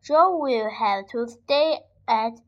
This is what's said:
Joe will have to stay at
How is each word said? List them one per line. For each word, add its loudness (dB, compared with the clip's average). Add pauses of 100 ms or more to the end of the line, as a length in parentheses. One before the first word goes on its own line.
Joe 2
will -2
have -2
to -6
stay 0 (280)
at -2